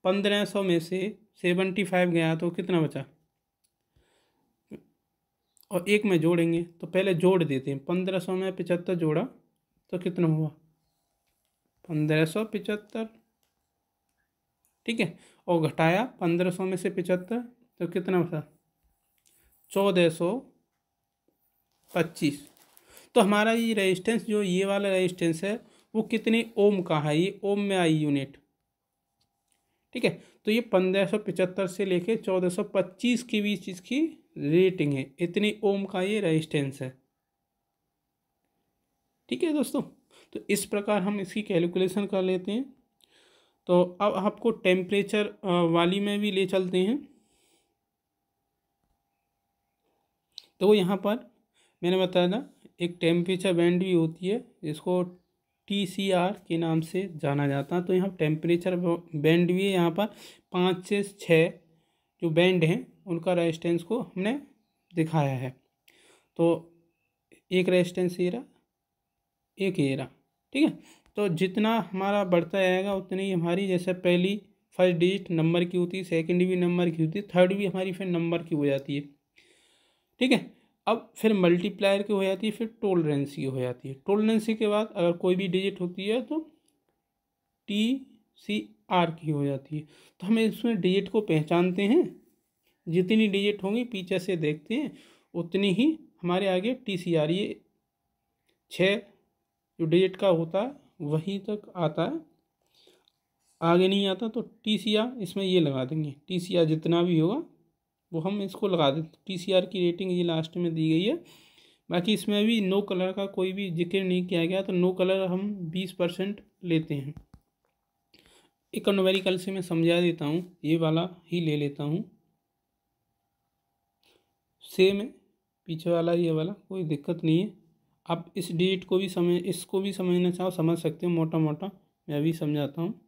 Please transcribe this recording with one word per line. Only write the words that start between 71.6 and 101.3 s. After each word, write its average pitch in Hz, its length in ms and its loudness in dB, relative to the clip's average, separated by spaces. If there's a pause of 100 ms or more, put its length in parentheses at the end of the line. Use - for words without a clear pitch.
हमारा 196 420 -2
बढ़ता 175 340 0
जाएगा, 185 360 2
उतनी 190 280 -6
ही 196 80 -2
हमारी, 175 360 0
जैसे 180 280 0
पहली 180 400 2 (440)
फर्स्ट 180 180 4
डिजिट 190 340 0
नंबर 165 340 2
की 175 120 -4
होती 175 200 -2
है, 190 60 -6
सेकंड 175 440 0
भी 185 80 0
नंबर 175 340 2
की 165 140 -2
होती 160 160 -2
है, 202 80 -10
थर्ड 180 260 4
भी 202 120 -2
हमारी 190 280 -4
फिर 190 140 -8
नंबर 170 360 -2
की 165 120 -4
हो 147 100 0
जाती 139 300 -2
है, 143 60 -4 (1200)
ठीक 254 100 4
है। 214 220 0 (340)
अब 226 300 -2
फिर 220 160 2
मल्टीप्लायर 196 680 4
की 208 120 -2
हो 196 100 0
जाती 190 240 -2
है, 214 60 0
फिर 226 140 -6 (140)
टॉलरेंस 151 540 0
की 151 80 -8
हो 131 160 -4
जाती 123 300 -6
है। 135 40 -12 (140)
टॉलरेंस 214 420 2
के 220 180 -2
बाद 214 280 0
अगर 175 180 2
कोई 185 220 0
भी 190 120 -2
डिजिट 190 340 -2
होती 180 260 -6
है, 226 140 0
तो 302 180 -4 (1300)
टीसीआर 208 1400 -2
की 156 180 -6
हो 143 140 0
जाती 139 320 -6
है। 151 40 -6 (400)
तो 180 60 -8
हम 226 120 2
इसमें 220 420 0
डिजिट 190 280 2
को 220 140 0
पहचानते 175 600 2
हैं, 262 200 4 (840)
जितनी 185 400 2
डिजिट 202 360 0
होंगी 214 220 -2
पीछे 190 340 -4
से 180 180 -2
देखते 156 380 -4
हैं, 285 160 -4 (420)
उतनी 190 400 -2
ही 226 140 4 (340)
हमारे 185 280 0
आगे 190 260 0
टीसीआर, 170 560 -2
ये 190 300 -4 (1080)
छः 190 240 2 (840)
जो 165 60 0
डिजिट 185 320 2
का 202 120 0
होता 165 320 0
है, 262 140 -6 (280)
वहीं 160 360 -2